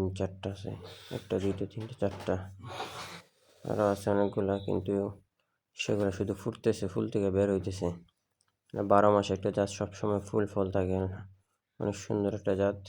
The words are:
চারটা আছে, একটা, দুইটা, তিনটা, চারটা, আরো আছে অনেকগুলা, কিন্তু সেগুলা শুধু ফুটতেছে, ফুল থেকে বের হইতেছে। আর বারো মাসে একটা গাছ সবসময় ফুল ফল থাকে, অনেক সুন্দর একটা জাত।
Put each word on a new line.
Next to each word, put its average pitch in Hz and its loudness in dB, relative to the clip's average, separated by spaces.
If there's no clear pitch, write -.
চারটা 95 -4
আছে, 98 -8
একটা, 110 -4
দুইটা, 98 0
তিনটা, 110 -10
চারটা, 98 -2
আরো 107 2
আছে 101 0
অনেকগুলা, 101 2
কিন্তু 98 -2
সেগুলা 104 2
শুধু 98 -2
ফুটতেছে, - -2
ফুল 110 -2
থেকে 98 2
বের 98 4
হইতেছে। 95 0
আর 110 -2
বারো 101 8
মাসে 101 4
একটা 95 0
গাছ 98 2
সবসময় 101 -2
ফুল 104 0
ফল 98 0
থাকে, 92 2
অনেক 101 0
সুন্দর 101 0
একটা 101 0
জাত। 101 2